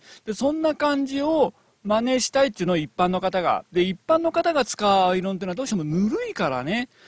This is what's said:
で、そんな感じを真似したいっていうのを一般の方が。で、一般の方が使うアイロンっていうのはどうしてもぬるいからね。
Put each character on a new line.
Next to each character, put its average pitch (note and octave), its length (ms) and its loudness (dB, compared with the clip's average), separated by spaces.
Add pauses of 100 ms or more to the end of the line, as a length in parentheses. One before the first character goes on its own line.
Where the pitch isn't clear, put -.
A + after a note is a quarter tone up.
(260)
で、 G#3+ 80 -6
そ C4 180 0
ん D#4 120 -2
な D#4 100 2
感 C#4+ 320 0
じ C4+ 160 -4
を D4 320 2 (300)
真 G#3 180 0 (120)
似 B3+ 80 2
し - 100 -4
た C4+ 140 4
い - 20 4
っ A#3+ 40 -4
て - 120 -6
い - 20 0
う - 20 0
の F#3 60 2
を F3 40 2
一 D#3 180 -2
般 F3+ 120 2
の F#3 140 -2
方 F#3 220 -2
が。 A#2 280 2
で、 F3 120 2
一 F#3 240 -2
般 D#4+ 100 4
の E4 140 0
方 E4+ 220 0
が C#4+ 120 2
使 G3 420 2
う - 20 2
ア F#3 60 2
イ F#3 60 0
ロ F#3+ 120 -4
ン - 20 -4
っ F3+ 40 -8
て F#3+ 60 -6
い - 0 -
う - 20 -4
の F3+ 40 -4
は E3+ 40 -8
ど A#3+ 80 -4
う C#4 40 -6
し - 20 -8
て A3 60 0
も E3 80 0
ぬ E3+ 260 0
る A4+ 200 -4
い G4+ 40 -10
か E3+ 160 -2
ら B2+ 140 -2
ね。 A3 260 -2 (180)